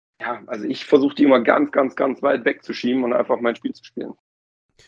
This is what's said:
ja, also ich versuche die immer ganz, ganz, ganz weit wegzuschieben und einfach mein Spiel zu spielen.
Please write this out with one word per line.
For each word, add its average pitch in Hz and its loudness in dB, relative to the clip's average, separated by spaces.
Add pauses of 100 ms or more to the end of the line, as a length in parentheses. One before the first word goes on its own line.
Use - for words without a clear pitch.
(200)
ja, 113 -8
also 107 -10
ich - -6
versuche 143 2
die - 4
immer 131 6
ganz, 143 2
ganz, 135 -2
ganz 135 -2
weit 135 0
wegzuschieben 127 -2
und 120 -2
einfach 120 0
mein 117 -2
Spiel 131 -10
zu - -18
spielen. - -12 (720)